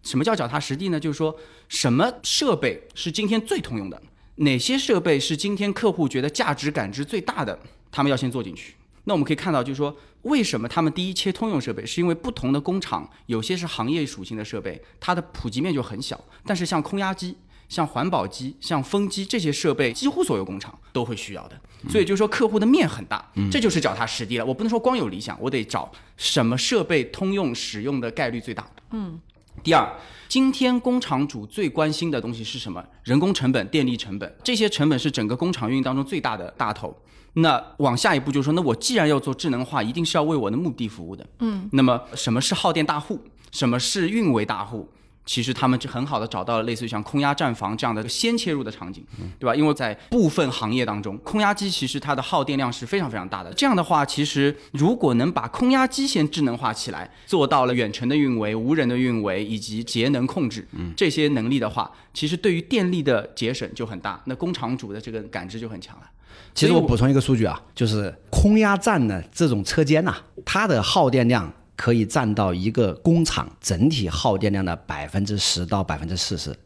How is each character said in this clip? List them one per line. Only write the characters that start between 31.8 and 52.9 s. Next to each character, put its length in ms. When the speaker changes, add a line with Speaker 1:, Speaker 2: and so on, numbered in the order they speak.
Speaker 1:
心 180
的 80
东 140
西 100
是 160
什 140
么？ 100
人 160
工 140
成 180
本、 160
电 180
力 100
成 220
本， 140
这 140
些 100
成 220
本 100
是 120
整 160
个 100
工 160
厂 180
运 60
营 60
当 120
中 80
最 180
大 160
的 160
大 200
头。 240
那 280
往 180
下 180
一 60
步 120
就 80
是 40
说， 100
那 80
我 120
既 200
然 120
要 140
做 120
智 180
能 140
化， 180
一 100
定 120
是 140
要 40
为 140
我 140
的 60
目 160
的 160
服 180
务 80
的。 100
Speaker 3:
嗯。 320
Speaker 1:
那 100
么 180
什 180
么 80
是 140
耗 180
电 120
大 140
户？ 220
什 180
么 100
是 300
运 240
维 120
大 200
户？ 240
其 160
实 140
他 140
们 100
就 100
很 160
好 140
的 80
找 160
到 140
了 80
类 100
似 100
于 40
像 120
空 200
压 120
站 220
房 220
这 100
样 80
的 140
先 280
切 140
入 120
的 80
场 220
景， 140
Speaker 2:
嗯。 180
Speaker 1:
对 80
吧？ 80
因 100
为 80
在 220
部 180
分 220
行 200
业 140
当 160
中， 180
空 220
压 140
机 160
其 160
实 120
它 140
的 80
耗 220
电 160
量 120
是 140
非 140